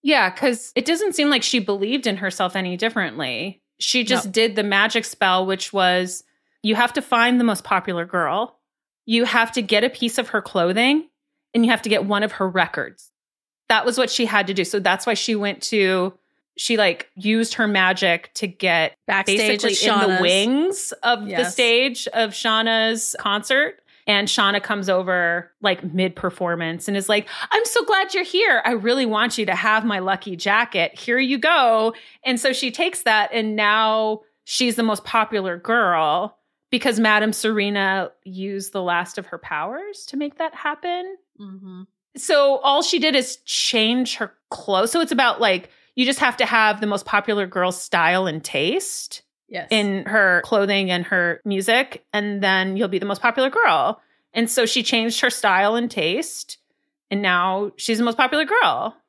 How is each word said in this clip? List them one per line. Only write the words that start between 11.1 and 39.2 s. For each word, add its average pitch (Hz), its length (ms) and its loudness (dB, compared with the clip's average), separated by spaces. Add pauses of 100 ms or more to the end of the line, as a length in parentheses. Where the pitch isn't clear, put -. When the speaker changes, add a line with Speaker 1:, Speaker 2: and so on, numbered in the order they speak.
Speaker 1:
and 233 100 4
you 233 80 4
have 220 100 0
to 226 60 -6
get 202 160 2
one 202 180 0
of 208 100 -2
her 190 160 -2
records. - 600 -4 (580)
That 220 160 2
was 247 140 0
what 254 120 2
she 233 160 0
had 202 200 2
to 196 80 -4
do. 185 100 0
So 202 140 -2
that's 185 280 0
why 233 80 0
she 226 200 -2
went 202 300 -4
to, 190 520 0 (400)
she, - 200 -2
like, 202 400 0
used 220 380 0
her 220 120 0
magic 185 680 0
to - 120 -6
get 170 480 -2 (140)
Speaker 2:
Backstage 202 540 0
Speaker 1:
basically 202 260 0
Speaker 2:
at 202 140 4
Speaker 1:
in 190 80 4
the 185 60 2
Speaker 2:
Shauna's. 185 40 2
Speaker 1:
wings 240 720 2 (100)
of 226 220 0
the 202 60 -10
Speaker 2:
Yes. 196 220 -2
Speaker 1:
stage 247 600 2
of 220 180 0
Shauna's 220 880 0
concert. 214 600 0 (280)
And 202 200 2
Shauna 202 360 2
comes 202 260 -4
over, 180 640 0 (100)
like, 190 220 0
mid-performance 170 1040 -4
and 202 80 -2
is 196 120 -4
like, 214 200 0 (240)
"I'm 453 120 2
so 466 200 0
glad 392 300 0
you're 359 100 0
here. 359 400 2
I 240 80 2
really 240 340 0
want 220 320 0
you 214 80 0
to 185 80 0
have 214 300 2
my 208 160 0
lucky 190 340 -4
jacket. 202 640 0
Here 240 220 0
you 269 180 0
go." 226 560 4 (300)
And 254 160 0
so 269 120 0
she 254 200 -4
takes 359 300 -4
that, 214 300 2
and 214 220 -2
now 214 680 2 (220)
she's 240 300 -2
the 233 80 -2
most 220 220 0
popular 190 520 -2
girl 175 800 0 (360)
because 233 260 0
Madame 214 340 4
Serena 202 800 0 (140)
used 190 480 -8
the 190 100 -4
last 175 360 -2
of 185 80 -10